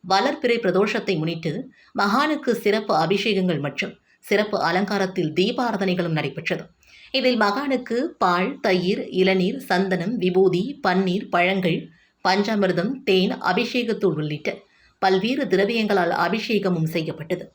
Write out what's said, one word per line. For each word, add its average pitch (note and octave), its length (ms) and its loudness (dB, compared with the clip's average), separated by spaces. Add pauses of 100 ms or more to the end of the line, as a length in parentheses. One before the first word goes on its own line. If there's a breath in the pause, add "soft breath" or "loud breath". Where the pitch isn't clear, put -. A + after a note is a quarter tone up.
வளர்பிறை A3+ 540 2
பிரதோஷத்தை G3+ 580 0
முன்னிட்டு E3 380 -2 (420 loud breath)
மகானுக்கு B3+ 600 0
சிறப்பு G#3+ 400 0
அபிஷேகங்கள் F3+ 680 0
மற்றும் - 320 -6 (300 soft breath)
சிறப்பு G#3 360 0
அலங்காரத்தில் F#3 720 0
தீபாராதனைகளும் F#3+ 840 0
நடைபெற்றது. D#3 460 -4 (500 loud breath)
இதில் B3+ 280 2
மகானுக்கு B3+ 560 0 (200)
பால், F#3 340 2 (100)
தயிர், F#3 400 0 (120)
இளநீர், F#3+ 480 2
சந்தனம், F#3 560 0
விபூதி, F3+ 460 4 (180)
பன்னீர், F#3+ 480 0
பழங்கள், F#3 500 2 (460 soft breath)
பஞ்சாமிர்தம், G3 680 0 (120)
தேன், F#3+ 280 2 (120)
அபிஷேகத்தூள் G#3+ 760 0
உள்ளிட்ட D3+ 300 -6 (520 soft breath)
பல்வேறு G#3+ 440 2
திரவியங்களால் G3 720 2
அபிஷேகமும் F3+ 760 0
செய்யப்பட்டது. D#3+ 640 -6